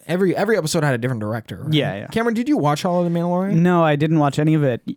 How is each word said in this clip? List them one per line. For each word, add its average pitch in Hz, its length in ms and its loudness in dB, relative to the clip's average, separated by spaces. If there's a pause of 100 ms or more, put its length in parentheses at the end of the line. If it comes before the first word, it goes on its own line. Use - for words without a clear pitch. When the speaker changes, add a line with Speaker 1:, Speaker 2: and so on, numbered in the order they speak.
Speaker 1:
every, 180 280 0
every 208 220 0
episode 156 260 -2
had 143 120 0
a 117 40 -2
different 120 220 -4
director, 107 420 -8
right? 156 100 -4
Speaker 2:
Yeah, 120 240 0
yeah. 107 120 -10
Speaker 1:
Cameron, 233 260 -2
did 240 140 -2
you 294 80 2
watch 147 280 0
all 180 200 0
of 170 80 0
The 170 60 -2
Mandalorian? 175 380 -2
Speaker 2:
No, 175 280 4
I 151 120 4
didn't 160 220 2
watch 143 200 2
any 156 160 4
of 151 100 2
it, 120 180 0 (140)